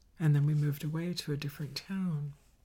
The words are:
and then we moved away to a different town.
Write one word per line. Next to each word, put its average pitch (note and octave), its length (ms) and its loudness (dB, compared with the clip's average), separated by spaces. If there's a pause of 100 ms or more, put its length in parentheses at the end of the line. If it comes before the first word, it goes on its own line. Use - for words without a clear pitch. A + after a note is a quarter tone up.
(180)
and D3+ 160 6
then C#3+ 120 6
we D3+ 80 4
moved D3 280 2
away D#3+ 300 -2
to D#3 200 -4
a C#3+ 40 0
different C#3+ 400 -8
town. E3 560 -2 (320)